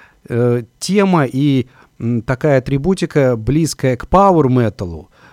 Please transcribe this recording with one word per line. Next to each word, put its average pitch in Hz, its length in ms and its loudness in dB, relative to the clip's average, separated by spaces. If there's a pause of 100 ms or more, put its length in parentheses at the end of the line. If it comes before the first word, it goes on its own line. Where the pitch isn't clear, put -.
(280)
э, 120 340 0 (180)
тема 185 460 0
и, 131 400 0 (340)
м, 117 220 -2
такая 139 360 0
атрибутика, 139 760 0
близкая 131 600 -2
к - 120 -12
пауэр-металлу. 127 1000 2 (220)